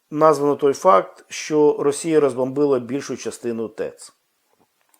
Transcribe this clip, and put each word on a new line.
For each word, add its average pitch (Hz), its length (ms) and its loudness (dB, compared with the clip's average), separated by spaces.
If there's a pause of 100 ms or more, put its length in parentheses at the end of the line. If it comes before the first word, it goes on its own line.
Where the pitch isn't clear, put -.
(120)
названо 147 440 2
той 139 180 0
факт, - 540 0
що 151 520 0
Росія 151 400 0
розбомбила 131 600 0
більшу 123 380 -8
частину 113 500 -8
тец. - 460 -12 (880)